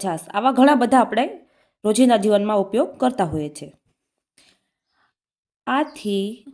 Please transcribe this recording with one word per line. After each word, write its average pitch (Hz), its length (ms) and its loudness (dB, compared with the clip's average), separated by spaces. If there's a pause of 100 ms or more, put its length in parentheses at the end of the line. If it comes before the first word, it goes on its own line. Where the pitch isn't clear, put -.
છાશ, 165 240 -6
આવા 233 300 -2
ઘણા 277 240 4
બધા 247 220 4
આપણે 233 220 -2 (580)
રોજિંદા 220 400 4
જીવનમાં 208 400 2
ઉપયોગ 220 260 -2 (100)
કરતા 220 320 -2
હોઈએ 151 260 -6
છીએ. 147 140 -18 (1900)
આથી 208 600 -2 (260)